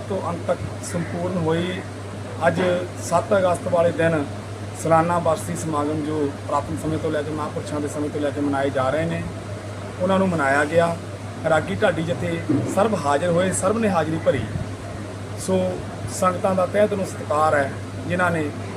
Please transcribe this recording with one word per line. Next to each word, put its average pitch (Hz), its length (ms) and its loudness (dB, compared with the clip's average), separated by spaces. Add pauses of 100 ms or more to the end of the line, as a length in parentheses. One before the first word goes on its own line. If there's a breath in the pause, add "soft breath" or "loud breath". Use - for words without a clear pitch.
ਤੋਂ 190 100 -2 (100)
ਅੰਤ 170 180 -4
ਤੱਕ 175 120 0 (320)
ਸੰਪੂਰਨ 175 460 -2
ਹੋਈ। 170 440 0 (680)
ਅੱਜ 175 140 2 (420)
ਸੱਤ 175 300 0
ਅਗਸਤ 185 340 4
ਵਾਲੇ 175 260 4
ਦਿਨ 160 300 2 (600)
ਸਾਲਾਨਾ 165 360 4
ਬਰਸੀ 160 360 0
ਸਮਾਗਮ 156 500 -2
ਜੋ 151 240 0 (180)
ਪੁਰਾਤਨ 147 360 0
ਸਮੇਂ 156 160 0
ਤੋਂ 156 120 -2
ਲੈ 151 100 0
ਕੇ 151 100 -4
ਮਹਾਂਪੁਰਸ਼ਾਂ 151 500 -4
ਦੇ 147 60 -2
ਸਮੇਂ 147 220 -4
ਤੋਂ 147 120 -4
ਲੈ 143 80 0
ਕੇ 143 120 -2
ਮਨਾਏ 139 280 0
ਜਾ 131 200 0
ਰਹੇ 156 160 2
ਨੇ, 165 180 -2 (760)
ਉਹਨਾਂ 190 180 4
ਨੂੰ 190 100 4
ਮਨਾਇਆ 147 360 4
ਗਿਆ। 170 300 4 (540)
ਰਾਗੀ 160 260 2
ਢਾਡੀ 165 280 2
ਜਥੇ 170 360 -2 (360)
ਸਰਬ 208 200 4 (100)
ਹਾਜ਼ਰ 143 240 4
ਹੋਏ, 180 240 4
ਸਰਬ 196 240 2
ਨੇ 220 120 2
ਹਾਜ਼ਰੀ 160 360 2
ਭਰੀ। 147 180 4 (960)
ਸੋ 185 220 0 (580)
ਸੰਗਤਾਂ 185 360 2
ਦਾ 180 100 2
ਤਹਿ 208 220 4
ਦਿਲੋਂ 196 180 -2
ਸਤਿਕਾਰ 151 500 2
ਹੈ, 139 160 2 (360)
ਜਿਨ੍ਹਾਂ 175 240 2
ਨੇ 156 180 0 (280)